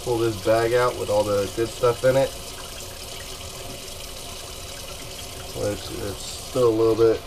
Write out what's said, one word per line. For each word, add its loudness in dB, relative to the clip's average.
pull 0
this 0
bag 4
out 4
with -2
all 4
the 2
good 0
stuff 2
in 6
it. 4
Which 0
it's -8
still 4
a 8
little 6
bit 6